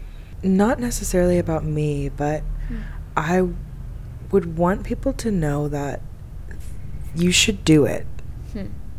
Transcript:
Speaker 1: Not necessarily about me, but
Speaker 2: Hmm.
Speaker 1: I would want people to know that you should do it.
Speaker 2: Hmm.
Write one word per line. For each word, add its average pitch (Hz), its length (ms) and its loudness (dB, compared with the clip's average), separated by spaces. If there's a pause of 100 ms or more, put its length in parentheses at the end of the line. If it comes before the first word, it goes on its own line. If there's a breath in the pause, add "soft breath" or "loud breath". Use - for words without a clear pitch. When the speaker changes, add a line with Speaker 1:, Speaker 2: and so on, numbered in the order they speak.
(440 soft breath)
Speaker 1:
Not 202 360 4
necessarily 180 600 2
about 160 260 0
me, 151 440 0
but 147 340 -2 (240 loud breath)
Speaker 2:
Hmm. 240 80 -4 (420 loud breath)
Speaker 1:
I 180 300 2 (840)
would 170 260 2
want 185 280 2
people 240 300 -2
to 226 180 -2
know 147 380 2
that 143 320 -2 (1120)
you 175 160 4
should 196 340 2
do 151 200 8
it. - 200 0 (480)
Speaker 2:
Hmm. 196 120 -4 (340)